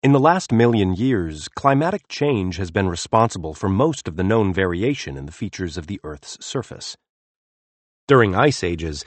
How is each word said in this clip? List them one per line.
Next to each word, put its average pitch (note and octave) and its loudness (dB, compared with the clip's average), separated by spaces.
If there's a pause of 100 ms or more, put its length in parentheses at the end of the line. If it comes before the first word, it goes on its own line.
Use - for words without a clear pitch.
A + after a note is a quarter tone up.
In C#3 6
the C#3 6
last E3 2
million A2+ 4
years, F2+ -4
climatic D3+ 0
change G2+ -2
has F2+ -6
been F#2+ 0
responsible F2+ 0
for G2 -4
most C3 0
of D#2 -10
the F#2 -2
known G2+ 2
variation F#2 -2
in C#2 -12
the D2+ -16
features F#2 -8
of E2 -12
the G2 -10
Earth's - -16
surface. - -12 (1120)
During A#2 6
ice B2+ 2
ages, E2 -6